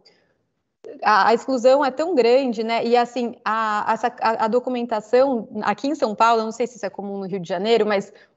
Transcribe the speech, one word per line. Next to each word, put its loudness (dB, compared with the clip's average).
a, 4
a 4
exclusão 2
é 0
tão -4
grande, 2
né? -2
E 2
assim, -2
a, -2
essa, -2
a, 0
a 0
documentação 0
aqui -2
em -2
São -4
Paulo, 4
eu -2
não -6
sei -4
se -10
isso -10
é -6
comum -10
no -8
Rio -6
de -12
Janeiro, 0
mas -2